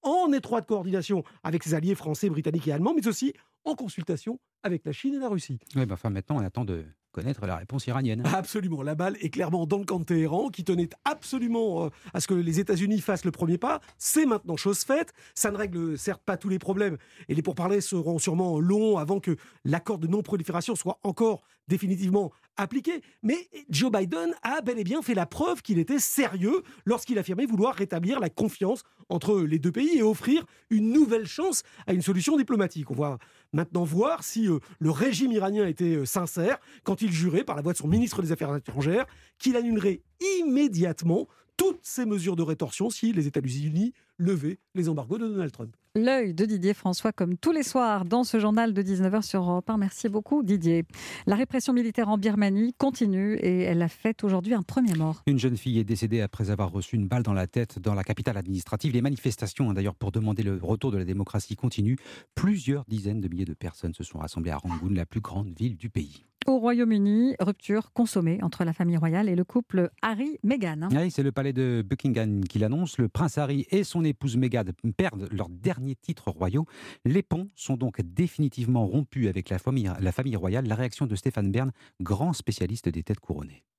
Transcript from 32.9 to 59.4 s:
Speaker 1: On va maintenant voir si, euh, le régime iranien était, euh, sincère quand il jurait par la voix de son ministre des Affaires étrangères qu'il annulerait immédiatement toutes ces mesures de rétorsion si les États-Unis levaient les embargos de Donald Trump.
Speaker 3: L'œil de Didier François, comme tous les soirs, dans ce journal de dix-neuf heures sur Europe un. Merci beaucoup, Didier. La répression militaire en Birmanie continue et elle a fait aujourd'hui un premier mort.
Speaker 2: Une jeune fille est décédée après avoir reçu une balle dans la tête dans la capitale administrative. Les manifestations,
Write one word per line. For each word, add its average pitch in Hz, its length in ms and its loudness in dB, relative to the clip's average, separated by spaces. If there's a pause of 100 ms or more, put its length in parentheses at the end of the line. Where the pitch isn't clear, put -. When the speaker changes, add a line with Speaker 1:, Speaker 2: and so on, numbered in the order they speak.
Speaker 1:
On 139 40 -6
va 139 240 -2 (340)
maintenant 170 320 0
voir 208 380 0
si, 220 260 0
euh, 160 100 2 (200)
le 156 120 2
régime 233 420 2
iranien 208 340 2
était, 170 300 0
euh, 143 80 0
sincère 175 540 0 (260)
quand 190 180 0
il 214 100 2
jurait 170 320 2
par - 120 -6
la 147 60 -6
voix 170 100 -2
de - 60 -4
son 151 100 -2
ministre 208 340 2
des 160 100 0
Affaires 143 220 -2
étrangères 143 520 -2 (320)
qu'il 254 180 2
annulerait 220 460 0 (380)
immédiatement 196 840 2 (300)
toutes 370 260 0
ces - 220 -4
mesures 196 320 0
de 170 60 0
rétorsion 160 480 -2
si 226 220 0
les 160 140 2
États-Unis 147 640 -2 (260)
levaient 175 400 0 (160)
les 175 140 0
embargos 147 300 -2
de 226 80 -2
Donald 190 260 -2
Trump. 113 220 -12 (200)
Speaker 3:
L'œil 233 400 2
de 180 100 2
Didier 202 300 2
François, 190 380 -2
comme 180 260 -2
tous 330 140 2
les 311 100 2
soirs, 220 420 2
dans 233 200 2
ce 233 140 0
journal 214 360 2
de 202 80 2
dix-neuf 190 320 2
heures 214 100 2
sur - 160 0
Europe 180 300 0
un. 220 80 2
Merci 202 320 -2
beaucoup, 214 320 0
Didier. 170 420 4 (420)
La 202 100 4
répression 262 360 0
militaire 233 380 2
en 214 80 2
Birmanie 208 580 2
continue 214 600 2
et 180 260 2
elle 175 180 2
a 170 80 2
fait - 340 -2
aujourd'hui 190 300 2
un 214 100 2
premier 233 320 2
mort. 156 320 0
Speaker 2:
Une 139 120 4
jeune 120 180 2
fille 117 220 0
est 113 60 2
décédée 113 360 0
après 101 300 -2
avoir 101 200 0
reçu 95 260 -4
une 98 120 2
balle 123 140 0
dans 107 100 0
la 95 140 2
tête 117 320 -4
dans 104 160 0
la 98 100 0
capitale 107 320 -2
administrative. 95 560 -2
Les 120 80 4
manifestations, 123 680 0